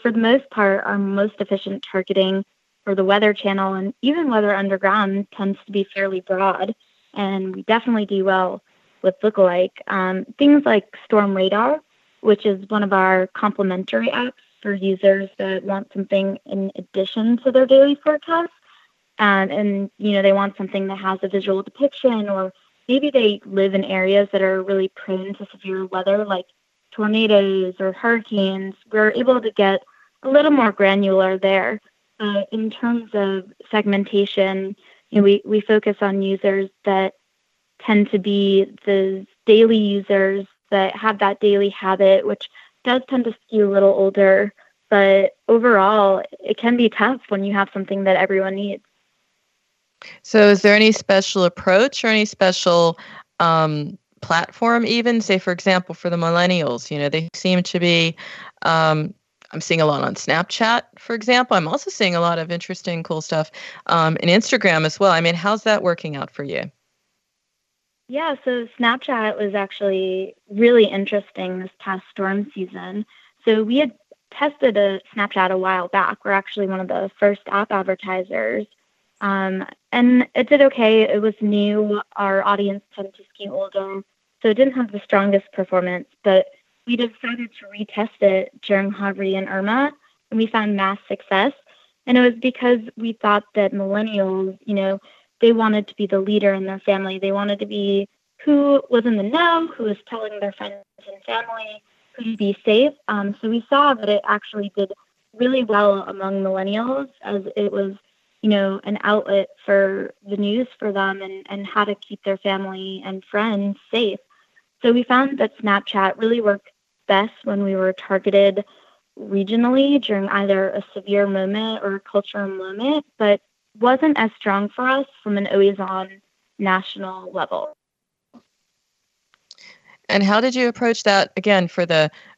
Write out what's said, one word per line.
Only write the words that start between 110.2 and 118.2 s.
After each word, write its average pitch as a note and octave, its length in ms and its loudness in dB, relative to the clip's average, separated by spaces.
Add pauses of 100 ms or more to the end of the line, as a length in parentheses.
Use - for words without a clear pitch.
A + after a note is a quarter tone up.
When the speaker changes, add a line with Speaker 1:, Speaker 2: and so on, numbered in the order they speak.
Speaker 1:
the G3 100 -6
news G#3 300 -2 (100)
for G#3+ 140 -6
them G3 300 -4
and, F#3+ 280 -14
and G3+ 160 -10
how G#3 200 -2
to G3+ 100 -4
keep - 280 -18
their G3 140 -4
family F#3+ 680 -8
and F#3+ 180 -10
friends G3+ 540 -2 (120)
safe. A3 300 -2 (640)
So A#3 100 2
we A#3+ 120 2
found C4+ 360 0
that A3 180 -4
Snapchat G3+ 600 -2
really A3+ 240 0
worked G3+ 280 -2 (380)
best G3+ 260 0 (100)
when G3+ 200 -4
we G3 120 -2
were F#3 180 0
targeted G3 680 2 (560)